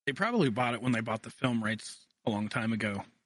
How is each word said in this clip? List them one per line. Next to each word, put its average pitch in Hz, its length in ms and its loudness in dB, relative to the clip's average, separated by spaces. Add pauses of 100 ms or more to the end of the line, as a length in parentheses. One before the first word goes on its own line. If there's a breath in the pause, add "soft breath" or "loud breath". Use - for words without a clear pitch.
They 143 80 0
probably 202 360 2
bought 120 240 2
it 113 80 -4
when 127 100 2
they 117 100 4
bought 110 220 -2
the 117 60 -14
film 117 340 0
rights 107 340 -4 (280)
a - 40 0
long 107 200 -2
time 113 240 0
ago, 104 280 -2 (240)